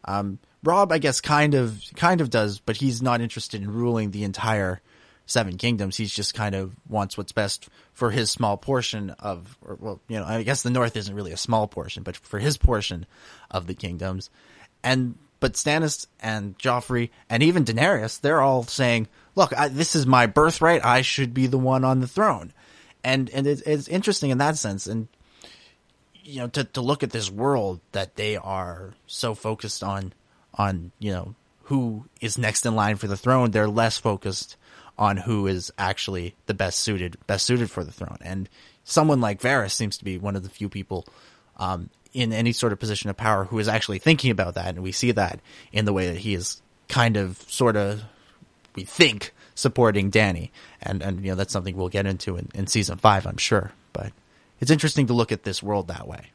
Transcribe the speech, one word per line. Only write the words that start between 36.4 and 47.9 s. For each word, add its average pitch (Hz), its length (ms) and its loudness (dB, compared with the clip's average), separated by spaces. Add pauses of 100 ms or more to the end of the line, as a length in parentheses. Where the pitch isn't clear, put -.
the 107 80 -2
best 95 240 -2
suited, 90 380 -2 (100)
best 98 180 0
suited 123 260 0
for 90 140 -6
the 73 80 -14
throne. - 300 -12
And 95 260 -8 (360)
someone 156 360 4
like 104 220 0
Varys 123 300 2
seems 104 260 -4
to - 60 -18
be 92 120 -4
one 98 200 -4
of 95 60 -4
the 95 60 -12
few 101 220 -8
people, 92 340 -8 (540)
um, 92 320 -4 (240)
in 120 180 0
any 113 200 2
sort 113 200 0
of 98 60 -6
position 104 320 -4
of 98 60 -6
power 107 280 2
who 107 140 -4
is 104 80 0
actually 107 320 -2
thinking 143 320 4
about 92 240 0
that. 87 140 -4
And 90 160 -8
we 92 80 -6
see 120 200 0
that 95 280 0 (320)
in 107 120 0
the 104 80 2
way 92 140 0
that 87 120 -4
he 104 140 -4
is 92 300 -6 (260)
kind 117 280 4
of, 92 320 -2
sort 117 280 2
of, 104 260 -2 (760)